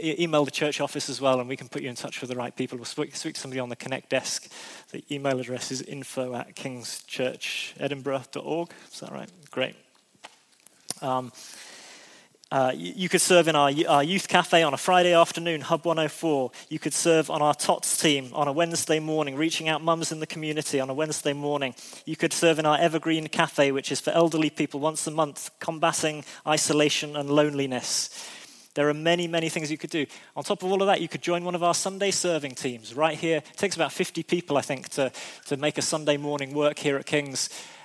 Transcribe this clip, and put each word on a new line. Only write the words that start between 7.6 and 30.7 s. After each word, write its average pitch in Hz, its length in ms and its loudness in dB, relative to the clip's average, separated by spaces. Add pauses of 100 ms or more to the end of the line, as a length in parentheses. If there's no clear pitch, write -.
dot - 160 -8
org. 165 240 -2 (200)
Is - 100 -16
that - 120 -14
right? - 180 -12 (200)
Great. 127 240 -4 (1300)
Um, 127 300 -2 (1200)
uh, 131 200 2
y-, 170 220 -8
you 185 140 -2
could 185 120 4
serve 170 280 8
in 156 80 4
our, 143 160 6
y-, 156 160 0
our 143 160 6
youth 185 240 -2
cafe 175 340 6
on 143 100 2
a 139 40 0
Friday 180 360 4
afternoon, 165 500 4
Hub 160 220 0
one 165 140 2
oh 156 80 2
four. 139 460 0 (160)
You 156 100 -6
could 147 160 -4
serve 160 340 6
on 156 140 0
our 147 120 6
tots - 440 0
team 139 340 2
on 147 140 0
a 139 60 2
Wednesday 165 480 2
morning, 156 340 0
reaching 160 340 -2
out 156 140 0
mums 165 300 0
in 156 80 -8
the 156 80 -4
community 151 500 -2
on 131 100 0
a 135 60 -4
Wednesday 151 380 -2
morning. 143 420 -2 (320)
You 156 80 -6
could - 180 0
serve 160 280 4
in 156 40 2
our 151 140 6
Evergreen 160 480 2
Cafe, 147 460 2
which 135 180 -4
is 135 100 -4
for 156 100 -2
elderly 160 380 4
people 147 300 -2
once 151 300 -2
a - 20 -4
month, 151 480 -2
combating 156 640 -2 (220)
isolation 151 720 2
and 143 120 -4
loneliness. 143 1040 0 (420)
There 147 160 2
are 147 40 2
many, 170 320 2
many 165 220 0
things 156 220 -2
you 156 80 -4
could - 120 -10
do. 151 160 0 (300)
On 143 80 -6
top - 180 -2
of 185 80 -2